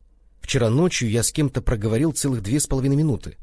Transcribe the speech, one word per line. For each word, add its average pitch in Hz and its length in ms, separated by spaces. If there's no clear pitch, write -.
Вчера 120 300
ночью 127 400
я 113 120
с - 80
кем-то 143 300
проговорил 113 520
целых 127 300
две 117 160
с - 80
половиной 139 300
минуты. 147 460